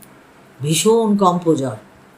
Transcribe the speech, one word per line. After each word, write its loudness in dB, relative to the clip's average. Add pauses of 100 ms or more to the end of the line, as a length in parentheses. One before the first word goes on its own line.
(600)
ভীষণ 0
কম্প 2
জ্বর। -6 (420)